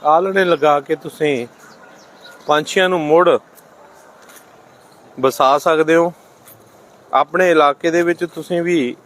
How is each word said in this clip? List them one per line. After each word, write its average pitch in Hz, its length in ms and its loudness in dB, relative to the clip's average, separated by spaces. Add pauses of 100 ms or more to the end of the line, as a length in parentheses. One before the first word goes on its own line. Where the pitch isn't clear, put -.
ਆਲ੍ਹਣੇ 185 400 0
ਲਗਾ 151 360 0
ਕੇ 156 160 -6
ਤੁਸੀਂ 143 500 -6 (1000)
ਪੰਛੀਆਂ 151 420 -2
ਨੂੰ 180 120 -2
ਮੁੜ 160 280 2 (1900)
ਵਸਾ 135 380 2
ਸਕਦੇ 160 380 0
ਹੋ? 170 160 0 (1000)
ਆਪਣੇ 165 400 0
ਇਲਾਕੇ 156 400 2
ਦੇ 170 120 0
ਵਿੱਚ 170 220 -2
ਤੁਸੀਂ 170 380 -8
ਵੀ 165 440 -2